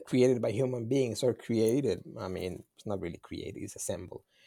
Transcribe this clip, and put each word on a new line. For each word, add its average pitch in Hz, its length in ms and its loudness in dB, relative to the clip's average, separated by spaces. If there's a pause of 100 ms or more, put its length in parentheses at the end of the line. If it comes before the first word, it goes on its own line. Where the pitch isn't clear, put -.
created 127 360 6
by 117 80 0
human 120 360 -2
beings 123 360 2
or 123 120 4
created. 113 680 2 (160)
I 107 80 -8
mean, 90 380 -6 (120)
it's - 100 -14
not 101 140 -4
really 87 220 -8
created, - 400 -10
it's - 140 -12
assembled - 460 -10 (240)